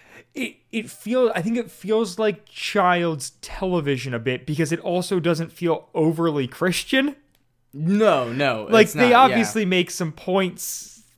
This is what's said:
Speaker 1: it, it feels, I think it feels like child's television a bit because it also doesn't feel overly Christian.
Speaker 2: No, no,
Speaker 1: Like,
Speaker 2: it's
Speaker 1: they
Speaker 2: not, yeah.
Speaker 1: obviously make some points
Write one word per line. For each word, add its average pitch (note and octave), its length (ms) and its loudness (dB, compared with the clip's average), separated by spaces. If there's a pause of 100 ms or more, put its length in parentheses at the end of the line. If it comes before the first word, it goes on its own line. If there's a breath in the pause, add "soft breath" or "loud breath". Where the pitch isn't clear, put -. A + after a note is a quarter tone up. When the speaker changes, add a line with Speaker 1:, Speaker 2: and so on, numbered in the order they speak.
(340 soft breath)
Speaker 1:
it, B3 240 -8 (140)
it A3 180 -6
feels, A#3+ 460 0
I E3+ 60 -4
think A3+ 160 -2
it A#3 140 -6
feels G#3+ 480 -2
like G#3+ 260 -2
child's F3 840 0 (100)
television C#3+ 720 -4
a A#2 60 -2
bit D3 260 -4
because D3+ 280 -2
it E3+ 80 -2
also F3 380 -2
doesn't E3 320 -2
feel E3 420 -4
overly D#3 540 0
Christian. C4 680 0 (580)
Speaker 2:
No, D#3+ 600 2
no, B2 360 -2
Speaker 1:
Like, A3 160 8
Speaker 2:
it's - 80 -8
Speaker 1:
they G3 100 0
Speaker 2:
not, B3 60 6
yeah. A#3+ 100 8
Speaker 1:
obviously A#3 460 4
make F3+ 240 0
some E3 220 -6
points - 880 -4 (160)